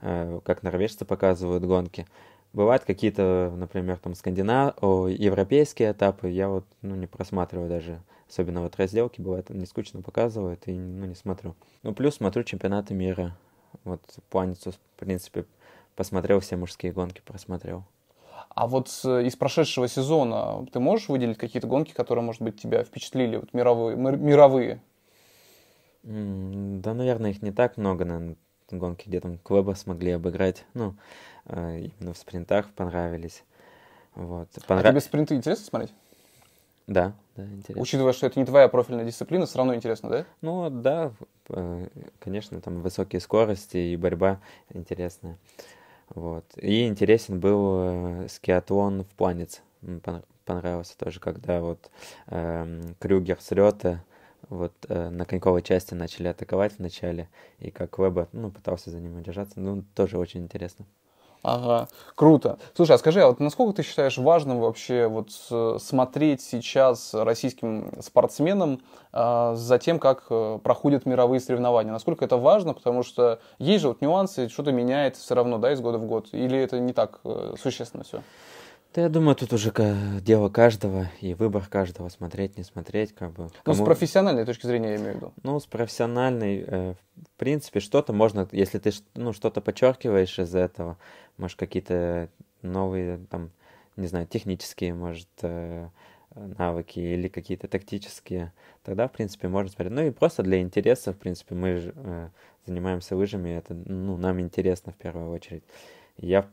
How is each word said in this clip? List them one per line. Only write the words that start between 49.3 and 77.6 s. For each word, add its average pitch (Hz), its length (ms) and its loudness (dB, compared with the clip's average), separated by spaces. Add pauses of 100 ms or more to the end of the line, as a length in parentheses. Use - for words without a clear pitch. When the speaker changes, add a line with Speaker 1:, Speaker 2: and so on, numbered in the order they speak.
Speaker 1:
М, 87 200 -10
пон-, 85 220 -10 (220)
понравился 87 500 -6
тоже, 85 240 -10
когда 87 400 -4
вот, 85 300 -8 (380)
эм, 82 720 -6
Крюгер 90 420 2
с - 120 -8
Рёте 90 500 2 (460)
вот, 87 240 -6 (160)
э, 85 220 -4
на 87 160 -6
коньковой 90 360 2
части - 300 0
начали 87 360 -6
атаковать 95 500 -2
вначале, 87 500 -8 (300)
и - 120 -12
как - 280 -10
Веба, 90 340 0
ну, 110 180 -8
пытался 92 400 -8
за 85 80 -12
ним 85 200 -10
удержаться, 95 420 -10
ну, 98 240 -6 (100)
тоже 98 220 0
очень 87 240 -4
интересно. 90 460 -12 (580)
Speaker 2:
Ага, 120 440 0 (280)
круто. 147 420 6 (160)
Слушай, 151 220 8
а - 20 8
скажи, 165 240 4
а 135 60 10
вот 120 120 4
насколько 190 360 2
ты 160 80 -2
считаешь 135 340 0
важным 139 400 4
вообще 117 480 2
вот, 110 220 -2 (220)
э, 113 300 0
смотреть 139 600 2
сейчас 123 720 2
российским 113 840 -2
спортсменам, 147 800 2 (320)
а, 120 420 2
за 117 240 4
тем, - 220 0
как, 131 300 4
э, 110 340 0
проходят 139 420 2
мировые 127 340 4
соревнования? 120 520 2
Насколько 143 320 -2
это 127 140 4
важно? 160 360 6
Потому 123 300 0
что 120 340 2 (200)
есть 175 240 4
же 143 60 4
вот 117 120 -2
нюансы, 160 480 0
что-то 143 240 -2
меняется 127 500 0
всё - 140 -2
равно, 120 220 4
да, 123 140 4
из 135 80 -2
года 117 180 0
в 113 80 -4
год, 107 260 -2
или 127 260 0
это 127 220 0
не 123 120 0
так, - 320 0
э, - 360 -6